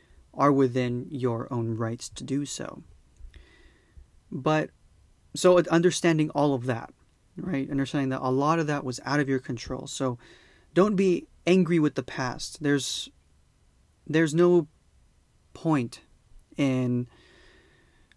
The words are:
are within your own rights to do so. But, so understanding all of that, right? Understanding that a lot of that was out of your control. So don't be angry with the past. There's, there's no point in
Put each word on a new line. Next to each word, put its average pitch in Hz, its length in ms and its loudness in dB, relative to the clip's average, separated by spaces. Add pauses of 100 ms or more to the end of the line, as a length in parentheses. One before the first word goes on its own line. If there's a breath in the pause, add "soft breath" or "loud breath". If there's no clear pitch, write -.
(340 soft breath)
are 143 180 4
within 127 580 2
your 123 420 -4
own 117 260 -2
rights 117 320 -6
to - 140 -16
do 135 220 -4
so. - 380 -10 (1500 soft breath)
But, 156 420 -2 (640)
so 180 260 6
understanding 165 720 2
all 147 220 2
of 123 120 -4
that, 117 280 -6 (440)
right? 156 340 -4
Understanding 135 380 -2
that 131 120 -4
a 131 80 -2
lot 143 300 2
of 156 80 0
that 147 160 -4
was 127 220 -6
out 139 140 0
of 139 100 0
your 135 100 0
control. - 480 -10
So 127 320 -6 (540 soft breath)
don't 202 220 4
be 185 320 2 (200)
angry 175 320 4
with 151 160 2
the 131 80 -4
past. - 580 -8
There's, 143 480 -2 (960)
there's 156 300 2
no 175 320 4 (840)
point 143 480 -2 (560)
in 127 500 0 (1080 soft breath)